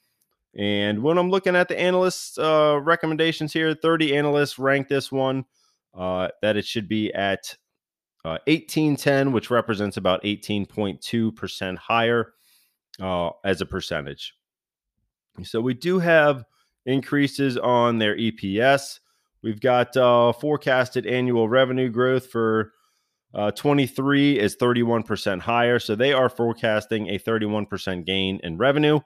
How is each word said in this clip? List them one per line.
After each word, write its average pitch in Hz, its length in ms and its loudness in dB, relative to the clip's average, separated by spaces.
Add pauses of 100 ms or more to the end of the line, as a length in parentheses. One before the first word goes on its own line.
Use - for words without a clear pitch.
(540)
And 104 480 -2
when 160 140 0
I'm 180 140 0
looking 185 260 0
at 180 120 0
the 147 100 -6
analysts', 180 600 -2
uh, 151 440 2
recommendations 160 680 0
here, 160 200 0
thirty 156 440 0
analysts 147 420 0
rank 135 300 0
this 139 240 -2
one, 131 320 -2 (500)
uh, 92 340 -4 (140)
that 104 140 2
it 101 100 -2
should 104 220 -6
be 107 260 -2
at, 98 420 -4 (680)
uh, 80 220 -6
eighteen 156 500 0
ten, 139 360 0
which 110 180 -2
represents 104 460 -2
about 92 280 0
eighteen 104 420 -4
point 101 340 -6
two 113 320 -2
percent 92 460 -8
higher, 117 560 0 (640)
uh, 90 300 -2 (140)
as 95 160 0
a 92 60 -4
percentage. 78 680 -10 (1080)
So 113 180 -4
we 127 140 -2
do 175 260 -2
have 147 440 4 (400)
increases 135 720 0
on 120 420 2
their 107 180 2
E 113 140 0
P 101 300 -4
S. 135 400 2 (420)
We've 110 180 -6
got, 123 360 2
uh, 120 360 6
forecasted 131 720 -2
annual 120 420 0
revenue 131 400 2
growth 127 420 0
for, 110 420 0 (640)
uh, 104 180 -2
twenty-three 139 840 2
is 104 180 0
thirty-one 120 480 2
percent 98 380 -4
higher. 120 360 2
So 110 160 -2
they 131 180 2
are 131 160 2
forecasting 110 800 -2
a 98 80 -4
thirty-one 107 500 -2
percent 92 380 -8
gain 95 380 -2
in 85 160 -8
revenue. 147 480 4